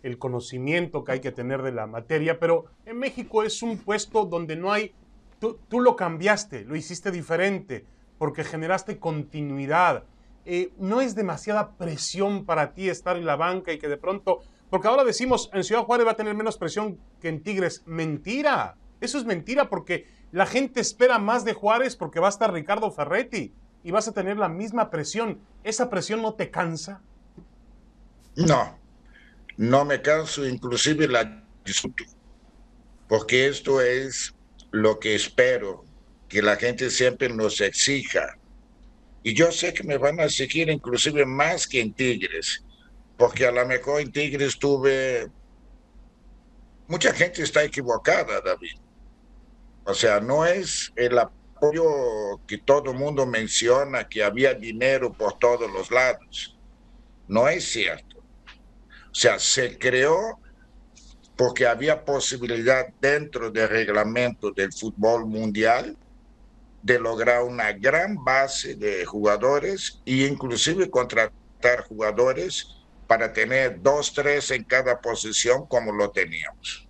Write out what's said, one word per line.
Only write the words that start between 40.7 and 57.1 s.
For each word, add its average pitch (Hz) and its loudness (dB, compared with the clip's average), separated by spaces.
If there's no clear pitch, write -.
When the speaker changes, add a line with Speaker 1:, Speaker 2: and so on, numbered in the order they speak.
Speaker 2:
más 147 0
que 131 -2
en 110 -2
Tigres, 95 -4
porque 123 4
a 123 4
lo 123 2
mejor 131 -2
en 131 -8
Tigres 143 -2
tuve, 131 2
mucha 180 2
gente 175 0
está 151 2
equivocada, 131 0
David. 90 -4
O 98 -2
sea, 104 4
no 139 2
es 180 -2
el 123 2
apoyo 110 0
que 104 -8
todo 139 4
mundo 139 0
menciona, 120 0
que 107 -2
había 123 4
dinero 117 0
por - -4
todos 117 2
los 95 -6
lados. - -2